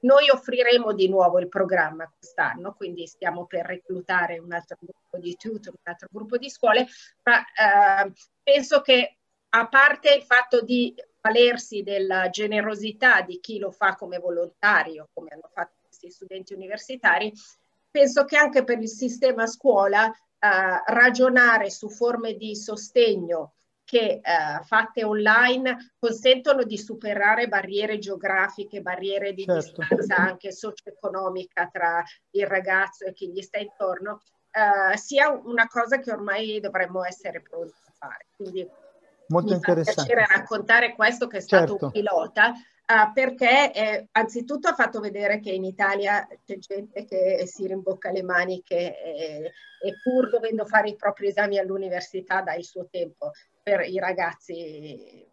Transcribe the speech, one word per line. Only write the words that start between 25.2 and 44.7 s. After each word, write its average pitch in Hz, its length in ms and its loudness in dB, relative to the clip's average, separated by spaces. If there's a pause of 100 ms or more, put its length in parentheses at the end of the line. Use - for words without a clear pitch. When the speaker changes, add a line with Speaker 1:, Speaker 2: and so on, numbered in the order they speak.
Speaker 1:
consentono 254 680 2
di 214 140 -6
superare 214 720 -2
barriere 202 500 -4
geografiche, 196 840 -4
barriere 196 520 -6
di 190 120 -10
Speaker 2:
Certo. 165 360 -2
Speaker 1:
distanza - 360 0
anche 185 340 -2
socio-economica 185 1200 -8
tra 170 320 -2 (280)
il 202 140 -2
ragazzo 190 600 -2
e 190 80 -8
chi 185 180 -12
gli 185 100 -10
sta 208 180 -10
intorno, 202 640 -8 (300)
eh, 202 460 2
sia 285 340 2
una 240 360 -2
cosa 233 320 -2
che 254 120 -10
ormai 208 480 -6
dovremmo 185 460 -6
essere 180 360 -12
pronti 165 340 -14 (120)
a - 100 -20
fare. 127 280 -18 (100)
Quindi 185 340 -10 (580)
Speaker 2:
Molto 180 260 2
Speaker 1:
mi 175 60 0
fa 156 100 -6
Speaker 2:
interessante. 160 440 0
Speaker 1:
piacere 208 220 4
raccontare 226 600 0
questo, 240 320 0
che 214 100 -10
è 185 40 -6
stato 175 260 4
Speaker 2:
Certo. 196 180 -4
Speaker 1:
un 135 60 -6
pilota, 208 600 0
eh, - 600 2
perché, 262 600 2
eh, 214 380 -4
anzitutto 240 560 -2
ha 330 80 0